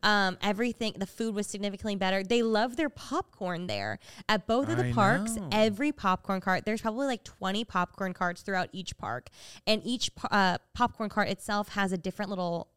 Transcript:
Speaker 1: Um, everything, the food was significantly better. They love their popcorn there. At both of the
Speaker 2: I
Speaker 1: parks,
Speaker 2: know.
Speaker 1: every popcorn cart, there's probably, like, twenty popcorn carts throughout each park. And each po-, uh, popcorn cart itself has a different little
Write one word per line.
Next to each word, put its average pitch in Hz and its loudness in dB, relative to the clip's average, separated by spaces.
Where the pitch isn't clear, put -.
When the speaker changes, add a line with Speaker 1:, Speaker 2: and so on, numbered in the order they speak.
Speaker 1:
Um, 196 4
everything, 220 0
the 190 -2
food 226 -4
was 208 -2
significantly 202 -4
better. 190 2
They 240 4
love 226 2
their 302 0
popcorn 180 -6
there. 104 -2
At 214 2
both 262 2
of 330 0
the - 2
Speaker 2:
I 247 0
Speaker 1:
parks, 226 4
Speaker 2:
know. 196 -6
Speaker 1:
every 220 2
popcorn 190 0
cart, 185 0
there's 214 0
probably, 226 0
like, 247 -2
twenty 196 -4
popcorn 185 -2
carts 175 -2
throughout 185 -2
each 190 -10
park. 123 -6
And 214 2
each 240 -2
po-, - -10
uh, 190 4
popcorn 240 0
cart 208 0
itself 208 -2
has 196 0
a 190 0
different 190 -6
little 175 -4